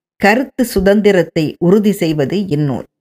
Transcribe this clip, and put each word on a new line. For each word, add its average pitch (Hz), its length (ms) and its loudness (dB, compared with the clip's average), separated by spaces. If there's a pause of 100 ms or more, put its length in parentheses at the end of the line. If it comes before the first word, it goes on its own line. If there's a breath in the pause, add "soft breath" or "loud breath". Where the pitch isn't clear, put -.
(160)
கருத்து 240 480 0
சுதந்திரத்தை 190 960 0
உறுதி 196 340 2
செய்வது 160 540 -4
இந்நூல். 147 400 -4 (140)